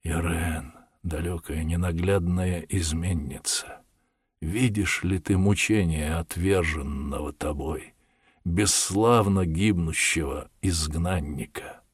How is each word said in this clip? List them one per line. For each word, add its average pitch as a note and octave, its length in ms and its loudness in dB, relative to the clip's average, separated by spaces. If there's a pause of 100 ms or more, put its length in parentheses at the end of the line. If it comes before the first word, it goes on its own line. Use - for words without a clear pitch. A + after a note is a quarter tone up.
Ирен, E2 720 -2 (280)
далёкая D#2+ 640 -4
ненаглядная F2 960 0
изменница, D#2+ 1200 -4 (580)
видишь G#2 640 0
ли F#2 160 2
ты F#2+ 180 2
мучения F2+ 840 2
отверженного D2+ 1120 -2
тобой, - 640 -6 (500)
бесславно G2+ 1000 4
гибнущего D#2+ 1040 0 (120)
изгнанника? D#2+ 1200 -4 (120)